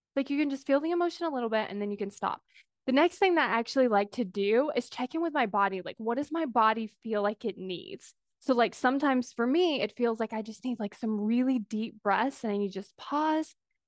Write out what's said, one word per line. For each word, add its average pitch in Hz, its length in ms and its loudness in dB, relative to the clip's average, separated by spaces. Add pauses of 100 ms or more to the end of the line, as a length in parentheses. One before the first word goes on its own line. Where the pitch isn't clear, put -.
(140)
Like, 277 160 -2
you 285 80 0
can 294 100 2
just 277 160 -6
feel 277 140 4
the 320 140 0
emotion 349 340 -2
a 330 40 -2
little 247 180 -2
bit 220 200 0
and 202 140 -6
then 208 80 -4
you 202 60 -4
can 202 160 -6
stop. - 280 -4 (460)
The 262 60 0
next 302 260 4
thing 370 160 4
that 277 160 2
I 226 80 2
actually 254 300 2
like 202 240 2
to 247 120 -2
do 208 520 2
is 247 120 -4
check - 280 -6
in 320 60 0
with 330 100 0
my 277 140 2
body. 196 360 0
Like, 165 160 -10
what 233 200 -2
does 294 120 -4
my 330 160 -2
body 220 400 2
feel 214 340 -4
like 208 240 -2
it 208 140 -4
needs? - 560 -10 (240)
So, - 160 0
like, 233 220 4
sometimes 262 560 2
for 233 120 0
me, 302 360 2
it - 160 -4
feels 233 240 0
like 220 120 -4
I 220 100 -4
just 214 220 -12
need, 247 140 -4
like, 202 160 -6
some 220 260 -4
really 247 380 2
deep 214 420 -6
breaths 208 440 0
and 214 80 -2
I 202 60 0
need 202 100 0
to 190 60 -8
just 196 220 -10
pause. 311 600 -2 (320)